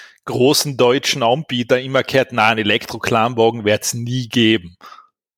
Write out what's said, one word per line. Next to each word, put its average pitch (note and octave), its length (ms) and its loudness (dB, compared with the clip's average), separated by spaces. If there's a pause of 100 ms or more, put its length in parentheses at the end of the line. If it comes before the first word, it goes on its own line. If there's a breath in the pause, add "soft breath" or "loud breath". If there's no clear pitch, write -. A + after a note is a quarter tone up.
(260 loud breath)
großen C3 500 0
deutschen B2+ 460 0
Anbieter B2 580 0
immer C3 220 -2
gehört, - 300 0
na, A2 160 2
ein A2+ 100 0
Elektro-Kleinwagen A2+ 1040 0
wird's G#2 300 0
nie A#2+ 340 -6
geben. A2 480 0 (600 loud breath)